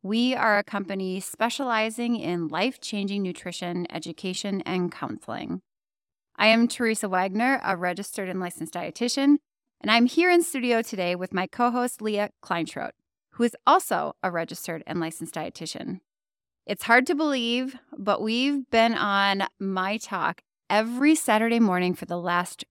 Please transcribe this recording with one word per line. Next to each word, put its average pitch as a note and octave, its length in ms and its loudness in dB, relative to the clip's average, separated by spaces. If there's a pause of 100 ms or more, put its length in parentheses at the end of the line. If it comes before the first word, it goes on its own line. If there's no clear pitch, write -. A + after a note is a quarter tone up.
We A#3+ 320 2
are G#3 240 4
a G3+ 40 0
company F#3+ 560 -4
specializing A#3 960 -2
in E3+ 320 -2
life-changing G3+ 720 -2
nutrition, F3 680 -6
education, F#3 720 -6
and F3+ 300 -2
counseling. - 720 -8 (720)
I G#3+ 140 4
am A#3 180 6
Teresa A3 420 -2
Wagner, G3 540 2
a F#3+ 120 0
registered F3+ 540 -4
and F#3 100 -4
licensed F3 360 -8
dietitian, B3 640 2 (440)
and G3 80 -2
I'm A#3 160 6
here E4+ 240 4
in F4 140 6
studio A#3 400 0
today F3+ 320 -2
with F3+ 180 -8
my F#3 140 -2
co-host, B3 520 0
Leah G#3 300 -2 (160)
Kleinschrodt, - 460 -4 (400)
who - 120 0
is A#3+ 120 2 (100)
also F#3 560 4
a F#3 80 0
registered E3+ 560 -6
and F3 140 -4
licensed D#3+ 340 -6
dietitian. - 680 -10 (680)
It's G3+ 160 -6
hard B3+ 240 6
to F4 80 0
believe, C4 600 -2 (220)
but G3 240 0
we've B3+ 480 -2
been A3+ 240 4
on G3 540 2 (120)
My G3 380 -2
Talk F3 460 -4 (280)
every A#3+ 440 4
Saturday A#3 440 2
morning F3+ 360 4
for - 100 -12
the F3 140 -4
last F3 520 -2